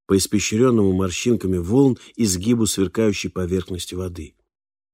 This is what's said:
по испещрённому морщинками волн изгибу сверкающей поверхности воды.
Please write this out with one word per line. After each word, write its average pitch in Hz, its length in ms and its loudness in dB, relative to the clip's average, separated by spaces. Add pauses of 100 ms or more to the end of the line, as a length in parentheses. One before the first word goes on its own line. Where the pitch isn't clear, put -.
по 98 100 4
испещрённому 107 760 2
морщинками 92 640 -2
волн 120 400 2 (180)
изгибу 107 500 0
сверкающей 98 640 -2
поверхности 90 640 -6
воды. 87 400 -10 (600)